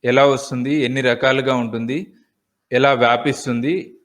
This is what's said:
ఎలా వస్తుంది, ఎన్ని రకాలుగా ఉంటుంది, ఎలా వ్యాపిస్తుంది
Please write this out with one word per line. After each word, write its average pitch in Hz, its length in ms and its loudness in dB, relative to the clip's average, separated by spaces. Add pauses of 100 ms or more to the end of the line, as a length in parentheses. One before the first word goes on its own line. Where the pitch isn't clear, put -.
ఎలా 127 220 4
వస్తుంది, 135 500 -2
ఎన్ని 131 260 -2
రకాలుగా 131 540 0
ఉంటుంది, 120 520 -6 (640)
ఎలా 135 220 4
వ్యాపిస్తుంది 123 1120 -2